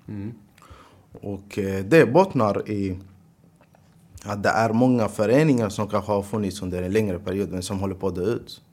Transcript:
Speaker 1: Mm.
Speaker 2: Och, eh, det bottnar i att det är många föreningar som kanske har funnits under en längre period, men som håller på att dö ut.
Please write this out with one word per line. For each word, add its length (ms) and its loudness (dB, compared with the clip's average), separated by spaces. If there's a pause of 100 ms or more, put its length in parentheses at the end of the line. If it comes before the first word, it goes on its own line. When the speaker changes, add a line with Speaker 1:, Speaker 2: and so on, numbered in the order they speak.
Speaker 1:
Mm. 240 -10 (920)
Speaker 2:
Och, 360 -10
eh, 260 -2
det 280 6
bottnar 580 2
i 280 -4 (1300)
att 180 -6
det 60 2
är 240 4
många 360 4
föreningar 600 2
som 200 -4
kanske 240 -2
har 100 2
funnits 400 -4
under 200 -4
en 100 -4
längre 260 0
period, 320 -4
men 120 -6
som 180 -6
håller 140 -4
på 140 -4
att 60 -6
dö 100 -4
ut. 380 -6 (100)